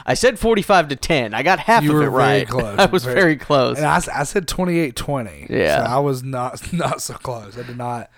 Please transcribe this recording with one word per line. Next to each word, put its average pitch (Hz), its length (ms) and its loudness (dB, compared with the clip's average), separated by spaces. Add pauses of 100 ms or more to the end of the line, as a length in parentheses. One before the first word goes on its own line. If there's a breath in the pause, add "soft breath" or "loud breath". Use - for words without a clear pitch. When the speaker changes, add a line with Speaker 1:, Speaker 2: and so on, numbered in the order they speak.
Speaker 1:
I 123 80 4
said 233 240 2
forty-five 208 480 4
to 143 80 -4
ten. 120 400 -2
I 117 80 -2
got 180 160 2
half 226 240 4
Speaker 2:
You 151 80 2
Speaker 1:
of 151 60 4
Speaker 2:
were 151 60 4
Speaker 1:
it 143 80 0
Speaker 2:
very 117 280 4
Speaker 1:
right. 98 80 -2
<laughs> - 0 -
Speaker 2:
close. 113 320 -4
Speaker 1:
I 196 60 6
was 175 180 2
Speaker 2:
Very 123 180 -2
Speaker 1:
very 160 140 4
close. 127 420 0
Speaker 2:
And 151 80 0
I 147 120 2
s-, 175 120 -2
I - 140 -4
said 160 240 -4
twenty-eight 170 480 -2
twenty. 101 540 -8
Speaker 1:
Yeah. 76 360 2
Speaker 2:
So 117 60 -2
I 131 80 0
was 135 240 -2
not, 127 500 -8
<laughs> - 0 -
not 151 280 -4
so - 140 -10
close. 113 440 -12
I 123 40 -10
did 123 140 -14
not 120 400 -8